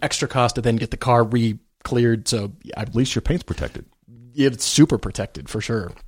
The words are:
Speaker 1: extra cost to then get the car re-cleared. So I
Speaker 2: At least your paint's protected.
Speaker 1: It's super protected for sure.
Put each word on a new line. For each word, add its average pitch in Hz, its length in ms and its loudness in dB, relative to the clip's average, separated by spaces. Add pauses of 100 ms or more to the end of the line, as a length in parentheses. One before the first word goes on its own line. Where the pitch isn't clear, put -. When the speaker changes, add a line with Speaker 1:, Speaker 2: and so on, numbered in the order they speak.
Speaker 1:
extra - 260 -2
cost 123 280 0
to 127 40 -2
then 113 160 2
get 113 140 -4
the - 80 -6
car 120 260 4
re-cleared. 117 1040 0
So 101 240 -2 (240)
I 107 60 -6
Speaker 2:
At - 120 -6
least 131 200 2
your - 80 -2
paint's 170 200 0
protected. - 440 -8 (480)
Speaker 1:
It's 135 300 2
super 143 340 4
protected 90 500 -8
for 107 140 -6
sure. 104 300 -4 (160)